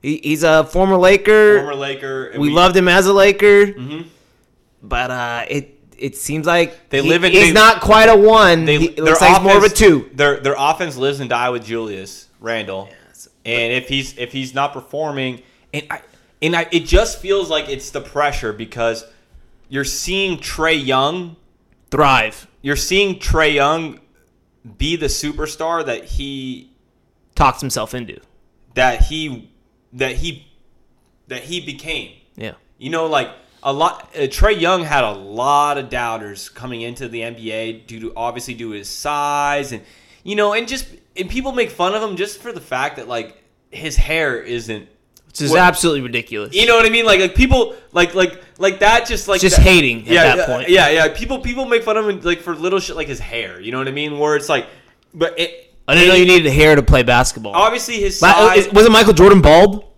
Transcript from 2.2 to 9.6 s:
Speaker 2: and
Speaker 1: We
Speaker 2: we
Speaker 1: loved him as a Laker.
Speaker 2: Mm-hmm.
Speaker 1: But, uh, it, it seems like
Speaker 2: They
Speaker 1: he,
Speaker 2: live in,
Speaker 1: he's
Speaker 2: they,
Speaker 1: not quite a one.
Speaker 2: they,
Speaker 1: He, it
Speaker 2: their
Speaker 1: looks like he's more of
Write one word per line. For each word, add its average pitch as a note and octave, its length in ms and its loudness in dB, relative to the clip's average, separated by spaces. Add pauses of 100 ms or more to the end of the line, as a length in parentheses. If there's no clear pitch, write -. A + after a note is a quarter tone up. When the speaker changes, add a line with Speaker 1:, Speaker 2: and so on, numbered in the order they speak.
Speaker 2:
and C3 140 -10
Speaker 1:
We D3 60 0
Speaker 2:
we D3 60 -2
Speaker 1:
loved F3+ 220 4
him F3+ 120 4
as F#3 180 4
a G3+ 60 2
Laker. G3+ 540 6
Speaker 2:
Mm-hmm. D3+ 360 -12 (800)
Speaker 1:
But, B2 280 -6
uh, A#2+ 380 -6
it, C#3 300 -8 (200)
it C3+ 180 -10
seems D3+ 300 -6
like E3+ 420 -2
Speaker 2:
They C#3 140 -2
Speaker 1:
he, D#3 60 0
Speaker 2:
live E3+ 160 2
in, F#3 80 4
Speaker 1:
he's F3+ 160 6
Speaker 2:
they, E3 40 2
Speaker 1:
not A3 300 6
quite A3 260 6
a A3+ 80 8
one. G3+ 480 6
Speaker 2:
they, D3+ 140 0
Speaker 1:
He, D#3+ 100 0
it - 80 -8
Speaker 2:
their D#3 80 -4
Speaker 1:
looks D#3+ 160 4
like F3+ 140 6
he's F#3 80 4
more G3 160 6
of G3 40 6